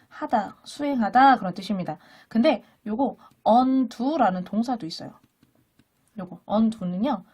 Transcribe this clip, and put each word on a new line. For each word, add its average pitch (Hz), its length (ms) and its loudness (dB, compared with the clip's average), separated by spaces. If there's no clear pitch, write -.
하다, 226 520 -4
수행하다, 254 760 2
그런 185 140 -6
뜻입니다. 185 440 -6
근데 247 360 2
요거 220 320 -4
undo라는 247 960 2
동사도 226 420 -4
있어요. - 280 -14
요거 180 320 -14
undo는요, 214 760 0